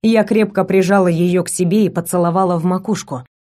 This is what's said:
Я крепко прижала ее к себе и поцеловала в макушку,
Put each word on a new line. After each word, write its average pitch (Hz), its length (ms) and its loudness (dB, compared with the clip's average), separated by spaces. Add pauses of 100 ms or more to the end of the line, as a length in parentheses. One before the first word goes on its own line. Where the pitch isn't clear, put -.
Я 220 220 2
крепко 208 400 0
прижала 190 420 2
ее 175 380 0
к - 40 -10
себе 185 380 0
и - 20 0
поцеловала 175 680 -2
в 156 60 -6
макушку, 180 580 -4 (260)